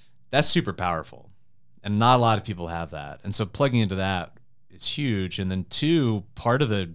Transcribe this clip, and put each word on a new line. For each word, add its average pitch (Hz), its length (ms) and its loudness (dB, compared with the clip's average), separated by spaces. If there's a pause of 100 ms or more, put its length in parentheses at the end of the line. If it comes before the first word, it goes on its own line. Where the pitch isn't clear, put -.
(300)
That's 147 180 4
super 117 240 2
powerful. 82 580 -6 (540)
And 104 140 0
not 120 180 6
a 120 60 4
lot 113 160 4
of 107 60 -8
people 87 240 -8
have 82 240 -6
that. 71 300 -12
And 104 120 -6
so 110 100 -2
plugging 123 360 0
into 95 160 0
that 95 360 -2 (380)
is - 160 -10
huge. 104 520 -2
And 92 120 -2
then 92 180 -4
two, 135 560 0 (100)
part 131 280 2
of 120 80 2
the 95 240 -2